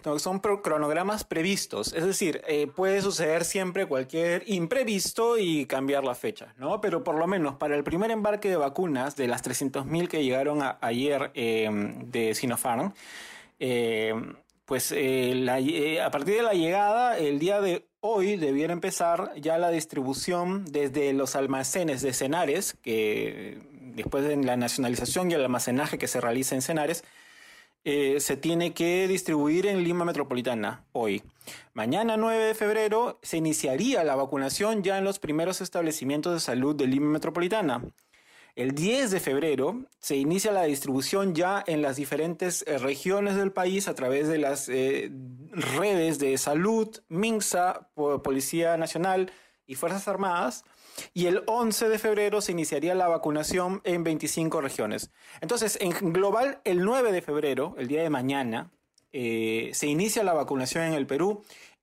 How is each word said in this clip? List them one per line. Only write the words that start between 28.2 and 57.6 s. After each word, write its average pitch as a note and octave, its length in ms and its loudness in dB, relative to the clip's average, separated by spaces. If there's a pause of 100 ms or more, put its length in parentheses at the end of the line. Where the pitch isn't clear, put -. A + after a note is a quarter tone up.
tiene E3 380 0
que F3 320 2
distribuir E3+ 640 2
en F#3+ 160 2
Lima F3 200 2
Metropolitana B2 840 -2
hoy. G#2+ 320 0 (500)
Mañana, F#3+ 440 0
nueve A3+ 300 2
de A3 80 2
febrero, G#3+ 680 0
se - 140 -6
iniciaría D#3+ 640 0
la C#3+ 140 2
vacunación C#3 680 0
ya F#3+ 160 0
en F#3+ 60 0
los G3 160 -2
primeros E3 400 -2
establecimientos D#3+ 760 -2
de E3 60 -2
salud C3 340 0
de C#3 140 2
Lima C#3+ 240 2
Metropolitana. E3+ 720 0 (720)
El C3 180 -2
diez G#3+ 380 0
de F3+ 80 0
febrero D3+ 640 0 (160)
se - 160 -2
inicia F3 340 2
la F#3+ 140 4
distribución D3+ 720 0
ya F#3 280 0
en D#3 160 0
las C#3 140 0
diferentes, D#3 720 -2
eh, D3 120 0
regiones F#3+ 580 0
del G3 160 0
país F#3+ 340 0
a D#3+ 80 -4
través C3+ 320 0
de D#3+ 120 0
las, C#3 300 0
eh, C3+ 440 0 (400)
redes D#3+ 680 0
de C3+ 200 2
salud, G#3 500 2 (200)
minsa, F#3+ 840 0
po-, D3 260 0
Policía D#3 580 0
Nacional F#3 520 0 (340)
y C3 120 -14
Fuerzas F#3 320 -4
Armadas. G3 560 -2 (480)
Y F3 140 0
el F3+ 200 4
once A3+ 440 2
de A3 80 2
febrero G#3 420 2
se G3 120 -4
iniciaría D#3+ 420 0
la F#3 120 4
vacunación E3 800 0
en F3 180 0
veinticinco D#3+ 600 0
regiones. G#2+ 480 -4 (320)
Entonces, A3 400 0
en F3+ 80 2 (240)
global, G3+ 500 2
el F#3 220 2
nueve A#3+ 260 4
de F3 80 2
febrero, D3 560 0